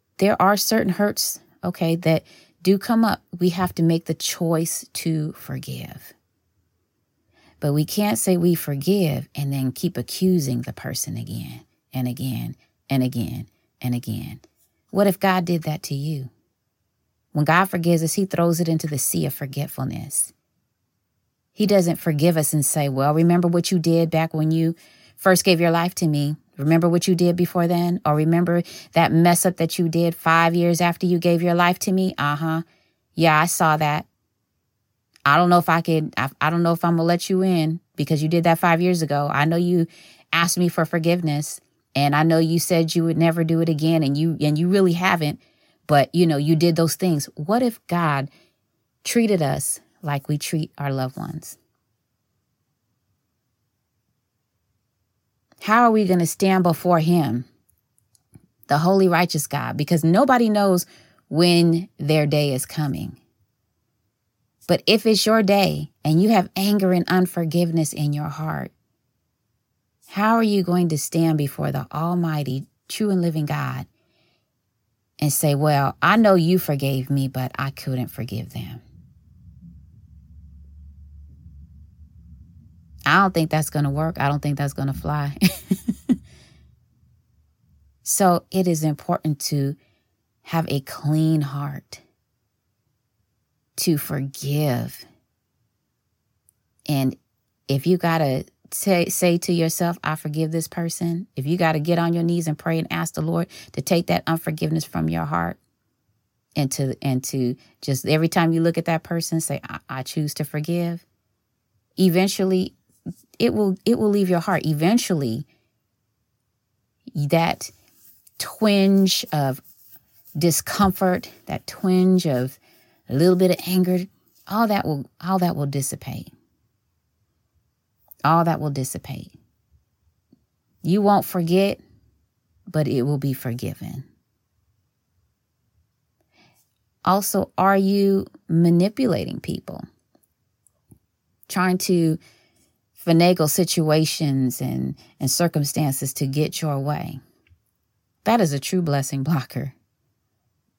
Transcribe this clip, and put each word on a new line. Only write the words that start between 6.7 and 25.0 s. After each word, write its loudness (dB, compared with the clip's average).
But -2
we 0
can't -2
say 2
we 2
forgive -2
and -4
then -2
keep -6
accusing 0
the -12
person -8
again -10
and -4
again -6
and 2
again -4
and -4
again. -8
What 2
if 2
God 0
did -2
that -6
to -6
you? -6
When 0
God 4
forgives 0
us, -2
he 0
throws 0
it 0
into 0
the -6
sea -2
of -6
forgetfulness. -8
He -2
doesn't 2
forgive 0
us 0
and 2
say, 0
"Well, 0
remember 4
what 0
you 2
did 2
back -2
when 0
you 0